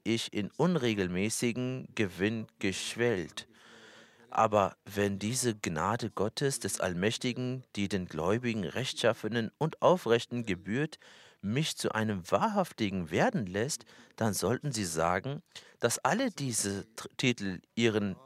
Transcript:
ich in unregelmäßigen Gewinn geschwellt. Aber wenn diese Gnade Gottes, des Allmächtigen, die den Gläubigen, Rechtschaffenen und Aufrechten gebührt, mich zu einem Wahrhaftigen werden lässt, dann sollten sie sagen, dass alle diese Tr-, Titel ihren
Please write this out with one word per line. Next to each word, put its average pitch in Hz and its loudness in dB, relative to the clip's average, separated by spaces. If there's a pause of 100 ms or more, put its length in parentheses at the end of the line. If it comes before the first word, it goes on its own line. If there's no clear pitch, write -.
ich - 0
in 104 -4
unregelmäßigen 120 0
Gewinn 107 -2 (120)
geschwellt. 101 -2 (840)
Aber 104 4
wenn 101 0
diese 120 0
Gnade 101 -2
Gottes, 135 -2
des - -4
Allmächtigen, 117 -2 (120)
die 101 0
den 95 -2
Gläubigen, 104 0
Rechtschaffenen 110 0
und - -2
Aufrechten 120 2
gebührt, 101 -4 (440)
mich 123 0
zu - -2
einem 110 0
Wahrhaftigen 98 0
werden 135 2
lässt, 104 -2 (320)
dann 110 2
sollten 123 0
sie 110 -2
sagen, 90 -2 (380)
dass 117 2
alle 214 2
diese 101 -2
Tr-, - -12
Titel 101 0 (140)
ihren 104 2